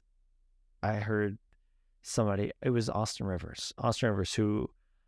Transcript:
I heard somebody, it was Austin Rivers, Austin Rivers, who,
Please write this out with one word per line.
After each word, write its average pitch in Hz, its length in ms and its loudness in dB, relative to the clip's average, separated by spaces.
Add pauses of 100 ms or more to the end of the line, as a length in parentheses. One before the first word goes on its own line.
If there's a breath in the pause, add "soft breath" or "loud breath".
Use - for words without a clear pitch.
(840)
I 104 120 0
heard 104 440 0 (640)
somebody, 104 500 0 (120)
it 135 80 2
was 120 180 2
Austin - 380 -2
Rivers, - 520 -6
Austin 120 300 2
Rivers, 101 260 0
who, 107 360 2 (380)